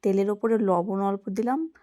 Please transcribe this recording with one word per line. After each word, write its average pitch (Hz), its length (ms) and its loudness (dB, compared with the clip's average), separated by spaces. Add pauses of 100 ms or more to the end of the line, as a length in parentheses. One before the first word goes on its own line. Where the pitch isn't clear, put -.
তেলের 196 260 2
ওপরে 220 280 0
লবণ 196 440 0
অল্প 196 280 -4
দিলাম 247 420 -2 (120)